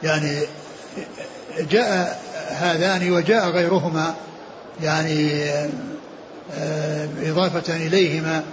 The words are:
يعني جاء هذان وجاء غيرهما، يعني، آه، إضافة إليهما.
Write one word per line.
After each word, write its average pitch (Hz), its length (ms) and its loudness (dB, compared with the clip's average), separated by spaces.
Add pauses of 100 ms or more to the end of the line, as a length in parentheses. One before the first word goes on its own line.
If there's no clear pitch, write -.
يعني 151 360 0 (1300)
جاء 190 500 2 (280)
هذان 175 640 2
وجاء 180 380 4
غيرهما، 165 640 2 (680)
يعني، 151 640 2 (1080)
آه، 151 560 -2 (140)
إضافة 170 520 2
إليهما. 160 760 2